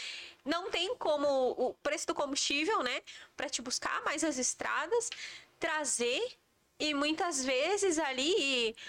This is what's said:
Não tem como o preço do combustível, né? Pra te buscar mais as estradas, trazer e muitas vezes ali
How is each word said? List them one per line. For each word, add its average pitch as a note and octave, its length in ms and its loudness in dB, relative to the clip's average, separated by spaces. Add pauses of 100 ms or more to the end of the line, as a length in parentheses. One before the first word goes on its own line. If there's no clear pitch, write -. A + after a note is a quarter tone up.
(440)
Não F4 260 -2
tem G4 260 -2
como D4 320 2 (300)
o B3+ 180 0
preço D4 320 -4
do E4+ 80 0
combustível, D4+ 680 0
né? B3+ 180 -2 (360)
Pra C4+ 120 -4
te - 120 -4
buscar - 420 -4
mais D#4+ 200 -2
as D4+ 140 2
estradas, C4+ 720 0 (500)
trazer D4+ 600 0 (580)
e D4+ 140 0
muitas D4+ 520 0
vezes D#4+ 540 2
ali C4+ 760 2 (140)